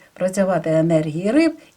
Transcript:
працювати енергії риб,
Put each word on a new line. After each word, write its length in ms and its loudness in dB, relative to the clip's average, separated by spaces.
працювати 560 -2
енергії 600 0
риб, 260 2